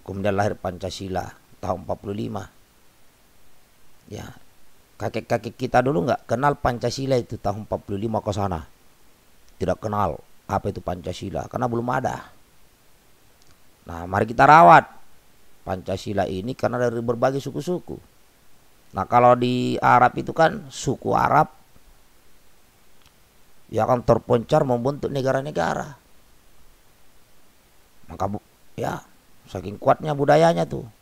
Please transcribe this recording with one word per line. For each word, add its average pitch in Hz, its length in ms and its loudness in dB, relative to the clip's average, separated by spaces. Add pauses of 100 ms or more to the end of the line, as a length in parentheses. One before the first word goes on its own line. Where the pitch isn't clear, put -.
kemudian 95 320 -4
lahir 98 240 0
Pancasila 92 720 -8 (320)
tahun 95 240 -4
empat 101 160 -6
puluh 101 160 -8
lima. 110 320 -8 (1600)
Ya, 107 240 -14 (640)
kakek-kakek 113 560 -4
kita 127 320 2
dulu 156 240 0
nggak - 160 -2
kenal 135 320 0
Pancasila 131 640 -2
itu 110 160 -10
tahun 104 320 -6
empat 104 160 -6
puluh 101 160 -6
lima 110 240 -2
ke 104 80 -2
sana. 92 320 -4 (960)
Tidak 90 160 -2
kenal 104 400 -2 (320)
apa 95 240 -2
itu 90 80 -10
Pancasila 90 640 -8
karena 123 240 -4
belum 117 240 -2
ada. - 400 -6 (1500)
Nah, 85 240 -12
mari 101 160 0
kita 120 240 4
rawat 160 400 10 (720)
Pancasila 95 640 -4
ini 95 320 -6
karena 120 240 -2
dari 117 240 -2
berbagai 127 320 0
suku-suku. 143 800 -8 (800)
Nah, 95 80 -4
kalau 123 320 6
di 123 400 -2
Arab 123 400 4
itu 131 160 -6
kan 147 400 2
suku 113 400 -4
Arab 127 400 2 (2250)
ya 110 160 0
kan 123 160 2
terpencar 120 640 2
membentuk 131 480 -2
negara-negara. 143 880 -4 (2000)
Maka 85 160 -6
bu-, 101 160 -6 (320)
ya, - 320 -8 (400)
saking 101 320 -10
kuatnya 143 400 0
budayanya 160 480 4
tuh. 135 160 -8 (200)